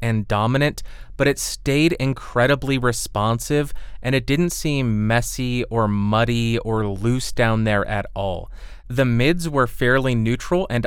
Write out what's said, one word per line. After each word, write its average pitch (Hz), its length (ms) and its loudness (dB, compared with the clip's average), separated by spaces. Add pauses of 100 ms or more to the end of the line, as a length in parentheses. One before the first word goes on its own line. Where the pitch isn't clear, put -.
and 110 260 0
dominant, 123 560 0 (320)
but 139 100 2
it - 140 2
stayed 151 540 0
incredibly 135 840 0
responsive, 120 960 0 (280)
and 127 120 -2
it 131 140 0
didn't 170 220 2
seem 123 580 0
messy 120 580 0
or 113 220 0
muddy 113 720 2
or 110 260 -2
loose 107 460 -2
down 113 320 2
there 104 240 2
at 101 260 -4
all. 92 380 -4 (380)
The 127 160 2
mids 139 420 2
were 139 200 2
fairly 131 480 2
neutral 123 540 0
and 120 180 0